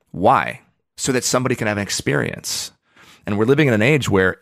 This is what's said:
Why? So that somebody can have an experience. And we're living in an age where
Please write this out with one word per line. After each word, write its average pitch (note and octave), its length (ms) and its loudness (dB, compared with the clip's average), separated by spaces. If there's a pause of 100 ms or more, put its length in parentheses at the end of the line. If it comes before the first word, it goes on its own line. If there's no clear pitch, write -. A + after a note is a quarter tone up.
(120)
Why? D2 480 0 (360)
So - 160 -4
that B2+ 120 -2
somebody B2+ 320 0
can A#2 100 -4
have G#2 120 -2
an G2+ 40 -2
experience. - 880 -4 (540)
And G2+ 140 -4
we're A2 60 2
living C#3+ 240 4
in A#2+ 60 2
an G#2 80 2
age B2+ 260 2
where G2 340 2